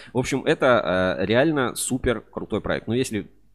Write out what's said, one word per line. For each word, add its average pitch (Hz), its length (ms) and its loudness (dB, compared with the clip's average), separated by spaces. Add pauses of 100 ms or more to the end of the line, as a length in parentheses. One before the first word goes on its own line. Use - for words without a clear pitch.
(140)
В - 60 -4
общем, 127 260 -2
это, 131 380 4
а, 92 420 0
реально 131 500 2
супер 123 460 -2
крутой - 400 -6
проект. 80 260 -2
Но 107 60 0
если 113 320 -2 (300)